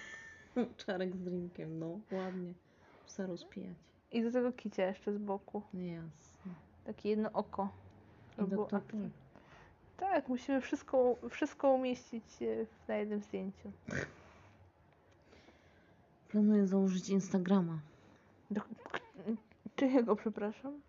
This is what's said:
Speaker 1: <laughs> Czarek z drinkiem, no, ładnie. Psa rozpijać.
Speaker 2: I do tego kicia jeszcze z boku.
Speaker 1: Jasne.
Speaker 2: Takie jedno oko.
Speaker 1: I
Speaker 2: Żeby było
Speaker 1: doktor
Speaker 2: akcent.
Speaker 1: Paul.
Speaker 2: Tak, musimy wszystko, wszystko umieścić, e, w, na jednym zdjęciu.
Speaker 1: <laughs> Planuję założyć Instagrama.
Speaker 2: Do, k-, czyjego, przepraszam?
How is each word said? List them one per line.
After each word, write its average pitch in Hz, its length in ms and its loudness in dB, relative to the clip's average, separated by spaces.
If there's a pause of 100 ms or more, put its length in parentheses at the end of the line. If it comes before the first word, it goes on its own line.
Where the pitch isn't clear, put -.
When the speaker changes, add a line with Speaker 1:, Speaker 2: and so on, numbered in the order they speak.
(160)
Speaker 1:
<laughs> - 680 -6
Czarek 185 300 -2
z 185 40 -6
drinkiem, 175 600 -6
no, 165 200 -6 (120)
ładnie. 185 420 -6 (520)
Psa - 200 -8
rozpijać. 185 520 -10 (340)
Speaker 2:
I 233 120 0
do 233 80 2
tego 247 200 2
kicia 208 360 -2
jeszcze 196 260 -4
z 208 40 -4
boku. 202 440 -6 (120)
Speaker 1:
Jasne. 175 800 -10 (340)
Speaker 2:
Takie 208 240 -4
jedno 214 220 2
oko. 202 380 -2 (640)
Speaker 1:
I - 20 -16
Speaker 2:
Żeby 202 120 0
było 196 160 0
Speaker 1:
doktor 202 160 0
Speaker 2:
akcent. 208 220 -6
Speaker 1:
Paul. 190 80 -4 (1000)
Speaker 2:
Tak, 320 180 2
musimy 254 320 0
wszystko, 254 540 4 (140)
wszystko - 420 2
umieścić, 254 520 0 (180)
e, 226 240 0
w, - 220 -20
na 220 80 0
jednym 208 260 0
zdjęciu. 196 500 -8 (160)
Speaker 1:
<laughs> - 120 -4 (2250)
Planuję 208 380 6
założyć 190 420 4
Instagrama. 185 680 4 (720)
Speaker 2:
Do, 208 100 -2
k-, - 380 -10 (760)
czyjego, 254 400 4
przepraszam? 220 720 -6